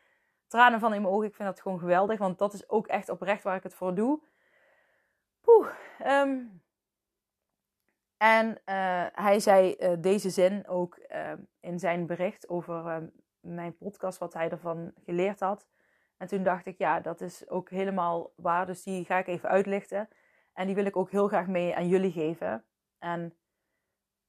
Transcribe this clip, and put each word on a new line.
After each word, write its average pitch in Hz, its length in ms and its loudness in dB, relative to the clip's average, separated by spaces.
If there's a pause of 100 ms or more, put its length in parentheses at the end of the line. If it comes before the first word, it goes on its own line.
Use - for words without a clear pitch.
(480)
tranen 233 320 6
van 220 140 2
in 208 80 -2
mijn 190 120 0
ogen. 214 140 2
Ik 202 80 -10
vind 202 120 -8
dat 185 140 -8
gewoon 190 180 -6
geweldig, 185 400 2
want 190 200 -2
dat 202 140 0
is 196 160 -14
ook 214 180 0
echt - 220 -4
oprecht 202 340 -2
waar 190 120 -2
ik 190 80 -8
het 185 100 -14
voor 185 220 -4
doe. 254 260 0 (1200)
Poeh, 453 260 8 (320)
ehm, 277 440 2 (1700)
en, 220 480 4
eh, 185 460 -2
hij 202 280 4
zei, 190 340 6
eh, 180 260 0
deze 190 300 0
zin 185 380 0
ook, 180 280 -4
ehm, 151 440 -10 (200)
in 175 200 -10
zijn 175 260 -2
bericht 175 440 -6
over, 170 380 -8
ehm, 160 200 -8 (320)
mijn 170 380 -12
podcast, 190 400 -10
wat 175 160 -10
hij 165 160 -4
ervan 165 440 -8 (100)
geleerd 180 360 -4
had. 202 280 -4 (500)
En 185 100 -14
toen 190 160 -4
dacht 180 220 0
ik, 185 120 -14
ja, 170 220 0
dat 170 220 -8
is - 280 -14
ook 180 200 -6
helemaal 180 680 -4
waar. 175 300 -2
Dus 180 180 -10
die 185 220 -6
ga 185 120 0
ik 185 100 -2
even 175 220 -4
uitlichten. 196 600 0 (440)
En 185 120 -6
die 196 100 -2
wil 196 100 0
ik 196 100 -4
ook 180 160 -2
heel 202 160 2
graag 185 200 0
mee 175 280 -2
aan 175 120 -2
jullie 185 240 2
geven. 170 540 -4 (320)
En, 170 400 -8 (920)